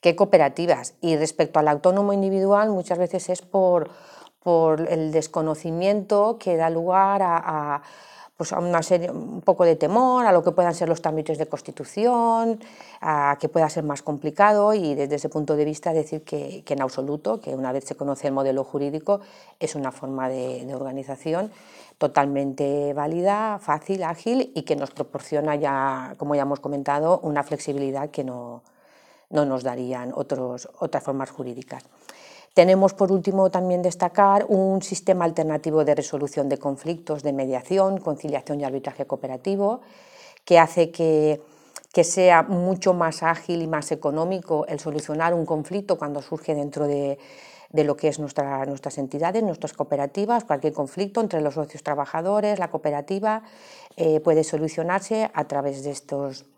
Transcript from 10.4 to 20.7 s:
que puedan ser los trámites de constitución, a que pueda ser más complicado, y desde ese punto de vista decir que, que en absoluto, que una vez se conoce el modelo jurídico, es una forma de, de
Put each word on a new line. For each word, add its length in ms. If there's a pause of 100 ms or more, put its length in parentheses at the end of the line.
que 100
puedan 220
ser 140
los 140
trámites 360
de 100
constitución, 1120 (400)
a 380
que 100
pueda 200
ser 140
más 180
complicado, 720
y 220
desde 200
ese 120
punto 300
de 80
vista 260
decir 320
que, 400
que 100
en 80
absoluto, 600
que 120
una 200
vez 100
se 120
conoce 320
el 60
modelo 300
jurídico, 560 (400)
es 160
una 160
forma 380
de, 360
de 80